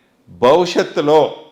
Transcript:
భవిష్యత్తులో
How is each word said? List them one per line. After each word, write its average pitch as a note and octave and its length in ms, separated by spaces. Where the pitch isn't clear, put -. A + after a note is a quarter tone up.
భవిష్యత్తులో D3+ 1040